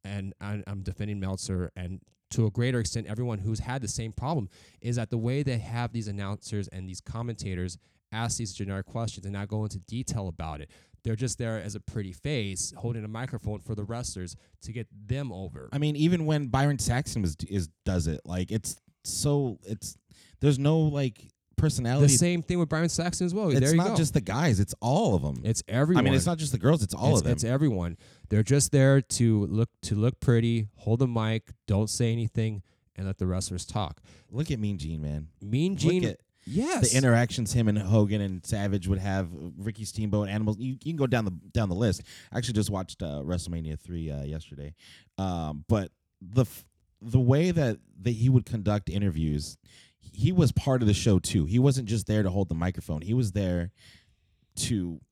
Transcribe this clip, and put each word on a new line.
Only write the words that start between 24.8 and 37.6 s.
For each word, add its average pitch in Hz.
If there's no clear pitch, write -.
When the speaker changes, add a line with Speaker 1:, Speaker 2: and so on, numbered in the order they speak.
Speaker 2:
of 71
'em. 67
Speaker 1:
It's 110
Speaker 2:
I -
mean, 117
it's -
Speaker 1:
everyone. 135
Speaker 2:
not 170
just 156
the 120
girls, 139
it's 95
all 131
Speaker 1:
It's, 110
Speaker 2:
of -
them. 76
Speaker 1:
it's 78
everyone. 113
They're 104
just 139
there 139
to 110
look, 107
to -
look 113
pretty, 117
hold 113
the 135
mic, 113
don't 104
say 117
anything, 110
and 95
let 95
the 95
wrestlers 90
talk. 82
Speaker 2:
Look 147
at 117
Mean 104
Gene, 78
man. 76
Speaker 1:
Mean 139
Speaker 2:
Look 147
Speaker 1:
Gene, 170
Speaker 2:
at 101
Speaker 1:
yes. 220
Speaker 2:
the 127
interactions 120
him 117